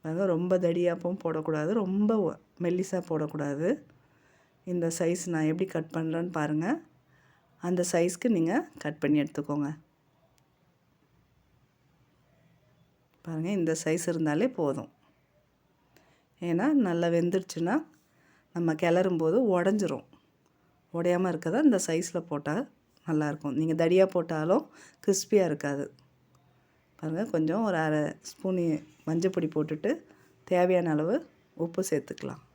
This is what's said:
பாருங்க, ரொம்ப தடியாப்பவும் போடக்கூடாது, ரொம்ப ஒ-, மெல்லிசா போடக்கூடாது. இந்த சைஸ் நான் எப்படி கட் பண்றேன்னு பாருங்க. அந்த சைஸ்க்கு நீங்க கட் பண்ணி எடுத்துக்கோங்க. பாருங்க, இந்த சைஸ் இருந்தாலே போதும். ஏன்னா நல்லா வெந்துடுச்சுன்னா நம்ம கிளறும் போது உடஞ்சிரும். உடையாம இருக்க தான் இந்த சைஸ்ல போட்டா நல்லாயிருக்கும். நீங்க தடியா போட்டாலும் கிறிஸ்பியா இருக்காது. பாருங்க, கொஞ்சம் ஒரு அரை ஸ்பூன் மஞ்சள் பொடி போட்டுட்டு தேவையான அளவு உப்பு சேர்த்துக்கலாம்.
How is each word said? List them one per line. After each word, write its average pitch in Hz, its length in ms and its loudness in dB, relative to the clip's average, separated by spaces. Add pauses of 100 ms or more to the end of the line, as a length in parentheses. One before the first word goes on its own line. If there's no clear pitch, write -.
பாருங்க, 165 240 -2
ரொம்ப 180 320 0
தடியாப்பவும் 175 640 0
போடக்கூடாது, 160 480 -2
ரொம்ப 208 480 0
ஒ-, 175 180 -2 (200)
மெல்லிசா 180 420 -2
போடக்கூடாது. 156 800 -2 (800)
இந்த 175 340 -2
சைஸ் 170 300 0
நான் 160 180 0
எப்படி 175 240 0
கட் 160 220 -6
பண்றேன்னு 165 380 -4
பாருங்க. 160 500 -2 (840)
அந்த 180 300 0
சைஸ்க்கு 175 360 0
நீங்க 196 400 2 (100)
கட் 151 200 -8
பண்ணி 147 220 4
எடுத்துக்கோங்க. 147 560 -4 (3500)
பாருங்க, 165 280 -6
இந்த 165 340 0
சைஸ் 165 240 0
இருந்தாலே 165 400 0
போதும். 143 400 -2 (1500)
ஏன்னா 175 320 0
நல்லா 175 360 2
வெந்துடுச்சுன்னா 175 760 0 (680)
நம்ம 170 220 0
கிளறும் 175 440 2
போது 180 420 2
உடஞ்சிரும். 175 440 0 (880)
உடையாம 175 360 2
இருக்க 165 220 -2
தான் 247 140 2
இந்த 240 220 6
சைஸ்ல 170 340 -2
போட்டா 160 460 -4 (400)
நல்லாயிருக்கும். 151 460 -2
நீங்க 160 360 2
தடியா 185 180 6
போட்டாலும் 170 640 0 (360)
கிறிஸ்பியா 196 380 2
இருக்காது. 143 480 -4 (1040)
பாருங்க, 160 280 -4
கொஞ்சம் 175 380 0
ஒரு 202 140 2
அரை 151 440 2
ஸ்பூன் 170 680 -2 (180)
மஞ்சள் 170 260 0
பொடி 170 160 -2
போட்டுட்டு 156 520 -2 (460)
தேவையான 180 460 2
அளவு 165 360 0 (280)
உப்பு 170 360 -4
சேர்த்துக்கலாம். - 520 -6 (120)